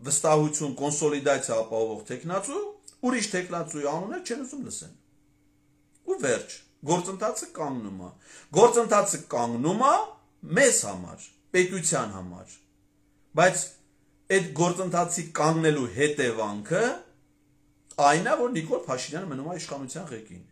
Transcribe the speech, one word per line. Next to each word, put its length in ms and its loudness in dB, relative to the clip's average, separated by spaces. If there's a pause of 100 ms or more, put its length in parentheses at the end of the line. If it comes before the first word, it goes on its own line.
վստահություն, 720 2
կոնսոլիդացիա 840 0
ապահովող 480 -2
թեկնածու, 540 -6 (380)
ուրիշ 300 0
թեկնածուի 580 -4
անունը 320 -6
չեն 240 -8
ուզում 200 -12
լսեն։ 320 -14 (1080)
Ու 140 -2
վերջ, 280 0 (420)
գործընթացը 600 -2
կանգնում 480 -6
է։ 80 -14 (440)
Գործընթացը 680 6 (120)
կանգնում 500 0
է 120 6 (640)
մեզ 320 6
համար, 340 -12 (300)
պետության 640 0
համար։ 400 -16 (760)
Բայց 280 4 (680)
այդ 220 2 (100)
գործընթացի 640 0 (140)
կանգնելու 500 4 (100)
հետևանքը 840 0 (1160)
այն 280 6
է, 120 4
որ 140 0
Նիկոլ 300 -2
Փաշինյանը 440 -6
մնում 200 -8
է 120 -8
իշխանության 500 -10
ղեկին։ 400 -16